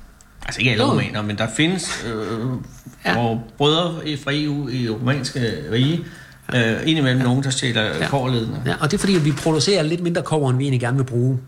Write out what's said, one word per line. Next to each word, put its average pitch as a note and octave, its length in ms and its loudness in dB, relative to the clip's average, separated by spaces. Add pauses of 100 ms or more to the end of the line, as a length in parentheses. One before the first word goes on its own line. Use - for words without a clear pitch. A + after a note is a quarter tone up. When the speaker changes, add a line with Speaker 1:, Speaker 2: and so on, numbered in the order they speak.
(460)
Speaker 1:
Altså, - 140 -6
ikke C3 120 2
alle A3 120 4
Speaker 2:
Jo. C#4+ 60 4
Speaker 1:
romaner, G#2+ 320 0
men G#2 160 -4
der A2 100 0 (100)
findes, F3 480 0
øh, A2 340 -4 (680)
Speaker 2:
Ja. - 120 0
Speaker 1:
og A2+ 400 0
brødre D#3+ 520 2
i, D3 140 -4
fra C#3+ 100 -4
E D3+ 160 0
U C#3+ 200 -4
i B2 200 -2
romanske A#2+ 640 -2 (180)
rige. C#3+ 340 2 (480)
Øh, A2+ 220 2 (100)
indimellem C#3 360 2
Speaker 2:
Ja. - 60 2
Speaker 1:
nogen, B2+ 160 2
der C3 60 -2
stjæler A#2+ 340 0
Speaker 2:
Ja. D#2+ 240 -2
Speaker 1:
kobberledninger. B2 580 -2
Speaker 2:
Ja, F3 140 0
og D3 120 0
det G3+ 60 2
er - 20 0
fordi, G3 160 2
at D3+ 100 4
vi D#3 60 4
producerer D#3 520 2
lidt E3+ 200 0
mindre F3 180 0
kobber, D3 280 0
end B2 80 4
vi C3+ 60 2
egentlig C3 180 2
gerne B2 160 0
vil C3+ 60 2
bruge. B2+ 440 0